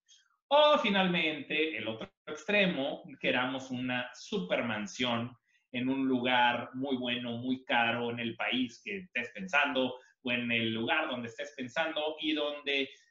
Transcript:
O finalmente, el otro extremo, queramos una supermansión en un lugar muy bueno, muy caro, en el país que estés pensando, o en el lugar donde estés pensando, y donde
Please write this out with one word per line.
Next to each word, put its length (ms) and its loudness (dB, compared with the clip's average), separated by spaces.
O 280 8
finalmente, 1000 2
el 100 -6
otro 240 -6
extremo, 760 0
queramos 500 0
una 440 -2
supermansión 1200 -2
en 180 0
un 180 0
lugar 640 2
muy 240 -2
bueno, 400 -4
muy 300 -4
caro, 440 2
en 80 -6
el 160 -4
país 480 -2
que 180 -6
estés 340 -8
pensando, 600 0
o 100 -2
en 180 -2
el 220 2
lugar 380 0
donde 180 -6
estés 260 -10
pensando, 640 -4
y 140 -2
donde 560 -2